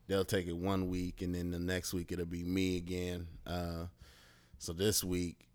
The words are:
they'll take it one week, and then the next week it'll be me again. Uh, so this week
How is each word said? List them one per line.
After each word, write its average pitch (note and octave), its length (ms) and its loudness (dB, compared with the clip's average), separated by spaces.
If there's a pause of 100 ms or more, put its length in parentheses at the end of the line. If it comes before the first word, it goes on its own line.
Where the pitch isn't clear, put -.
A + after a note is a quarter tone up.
they'll F#2+ 180 4
take F#2 220 2
it E2+ 100 -2
one F#2 340 2
week, F2+ 320 -2
and F2+ 120 0
then F2 160 0
the F2 80 -2
next F2+ 360 0
week F2 180 -2
it'll F2 140 -2
be F2 180 -4
me F#2 320 2
again. F2+ 500 -2 (200)
Uh, E2+ 400 -2 (720)
so - 160 -6
this F#2+ 280 4
week F2+ 520 -2